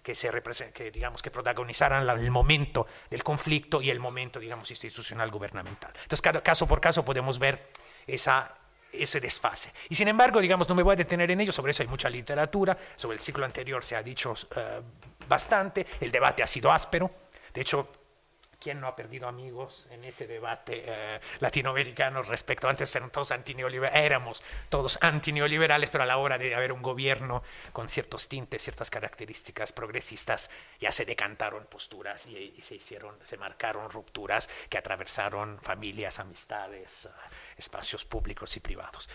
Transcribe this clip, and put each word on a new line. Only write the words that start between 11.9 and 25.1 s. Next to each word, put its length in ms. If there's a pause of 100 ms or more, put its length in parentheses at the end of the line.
literatura, 680 (200)
sobre 180
el 60
ciclo 240
anterior 380
se 120
ha 80
dicho, 300 (220)
eh, 260 (460)
bastante, 600 (140)
el 100
debate 320
ha 40
sido 240
áspero, 380 (440)
de 80
hecho, 280 (720)
¿quién 180
no 60
ha 100
perdido 320
amigos 600
en 140
ese 240
debate, 580
eh, 340 (200)
latinoamericano 840
respecto, 480
antes 260
eran 140
todos 220
antineoliber-, 600
éramos 520 (260)
todos 320
antineoliberales, 880